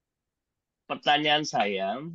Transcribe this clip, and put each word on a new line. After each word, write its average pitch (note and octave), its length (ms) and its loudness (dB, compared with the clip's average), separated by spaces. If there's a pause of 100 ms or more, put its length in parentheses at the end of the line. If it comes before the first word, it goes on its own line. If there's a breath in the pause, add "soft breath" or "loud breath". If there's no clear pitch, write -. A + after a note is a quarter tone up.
(880)
Pertanyaan D3+ 560 2
saya, G#2 560 -2 (160)